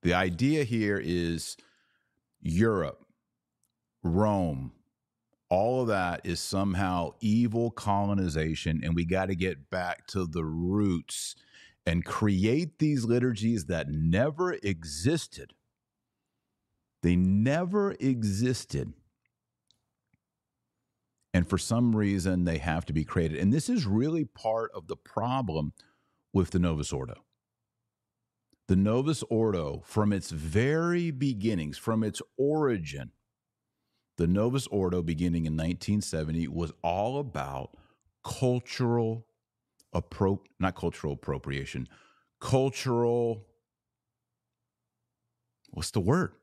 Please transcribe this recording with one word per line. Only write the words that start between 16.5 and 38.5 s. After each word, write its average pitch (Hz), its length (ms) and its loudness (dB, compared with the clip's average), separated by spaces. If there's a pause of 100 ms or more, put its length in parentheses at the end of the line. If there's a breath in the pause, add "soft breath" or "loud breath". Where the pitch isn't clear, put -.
They 87 120 6
never 147 840 2
existed. 113 960 -2 (2500)
And 90 160 4
for 95 120 0
some 117 360 2
reason, 95 500 2
they 85 120 0
have 80 300 -2
to 131 60 -6
be 156 120 0
created. 80 320 0
And 98 160 4
this 156 160 0
is 226 160 2
really 139 400 0
part 113 480 -4
of 85 140 -14
the - 100 -8
problem 107 760 -2 (600 soft breath)
with 92 160 4
the 92 100 2
Novus 80 320 0
Ordo. 65 320 -8 (1400)
The 92 80 4
Novus 117 540 2
Ordo, 90 560 0
from 104 260 2
its 95 200 -2
very 151 800 0
beginnings, 107 680 -2
from 110 260 0
its 104 160 -4 (160)
origin, 113 760 0 (1080)
the 85 100 4
Novus 117 400 2
Ordo 90 340 0
beginning 85 440 0
in 78 120 0
nineteen 87 420 0
seventy 80 480 -2
was 82 240 -4 (100)
all 104 380 0
about 69 560 -8 (480 soft breath)
cultural 117 1040 -2 (640)